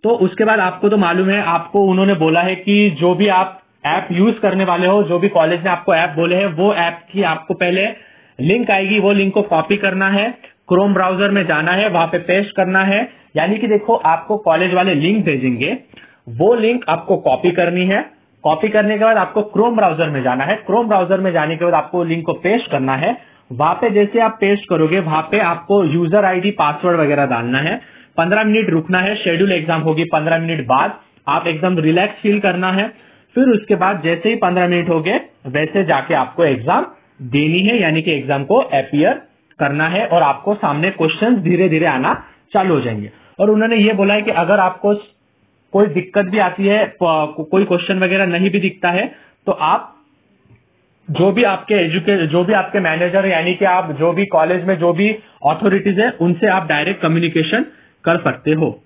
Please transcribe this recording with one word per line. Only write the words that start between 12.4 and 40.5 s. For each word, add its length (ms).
करना 280
है। 260
यानी 200
कि 100
देखो, 260
आपको 440
college 360
वाले 220
link 300
भेजेंगे, 520
वो 260
link 340
आपको 280
copy 340
करनी 340
है। 200
Copy 240
करने 300
के 80
बाद 120
आपको 400
Chrome 200
browser 320
में 140
जाना 200
है, 220
Chrome 220
browser 320
में 120
जाने 260
के 80
बाद 80
आपको 300
link 220
को 80
पेस्ट 380
करना 220
है। 240
वहां 240
पे 140
जैसे 300
आप 220
paste 280
करोगे, 300
वहां 220
पे 180
आपको 460
user 400
ID, 260
password 480
वगैरह 260
डालना 320
है, 180
पन्द्रह 260
मिनट 260
रुकना 300
है, 160
schedule 360
exam 300
होगी 220
पन्द्रह 360
मिनट 260
बाद, 340
आप 200
एकदम 300
relax 440
feel 180
करना 320
है। 160
फिर 80
उसके 320
बाद 280
जैसे 260
ही 60
पन्द्रह 320
मिनट 220
हो 120
गए, 180
वैसे 360
जाके 300
आपको 300
exam 420
देनी 380
है, 220
यानी 200
कि 100
एग्जाम 320
को 120
अपीयर 580
करना 280
है 180
और 160
आपको 320